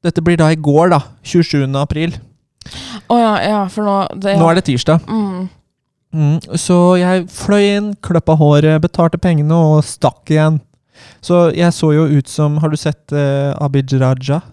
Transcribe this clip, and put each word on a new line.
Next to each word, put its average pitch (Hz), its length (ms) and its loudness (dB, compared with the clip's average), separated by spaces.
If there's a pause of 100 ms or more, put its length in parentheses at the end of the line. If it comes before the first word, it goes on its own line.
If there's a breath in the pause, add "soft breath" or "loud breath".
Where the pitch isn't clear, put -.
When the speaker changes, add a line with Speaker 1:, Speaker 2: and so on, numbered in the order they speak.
Speaker 1:
dette 170 160 0
blir 170 160 2
da 160 140 2
i 160 80 0
går 151 320 2
da, 160 80 4 (220)
tjuesjuende 139 580 -2
april. 151 380 -4 (880 loud breath)
Speaker 2:
Å 233 120 0
ja, 233 220 2
ja, 208 300 -2
for 214 180 -6
nå, 202 80 0 (240)
det, 196 160 -2
ja. 165 80 2
Speaker 1:
Nå 165 80 4
er 170 80 2
det 185 80 -4
tirsdag. 147 400 0
Speaker 2:
Mm. 196 400 -4 (680)
Speaker 1:
Mm, 151 240 0 (200)
så 175 240 0 (160)
jeg 180 340 0
fløy 208 340 0
inn, 202 360 -2
kløppa 165 360 0
håret, 151 460 4
betalte 170 400 -2
pengene 160 340 0
og 156 280 2
stakk - 500 -6
igjen. 156 240 2 (640 soft breath)
Så 175 320 2
jeg 170 200 2
så 156 220 0
jo 156 160 2
ut 143 180 0
som, 151 300 -2
har 151 160 -2
du - 20 -6
sett, - 380 -6
eh, 139 400 -2
Abid 139 400 -2
Raja 131 480 0 (100)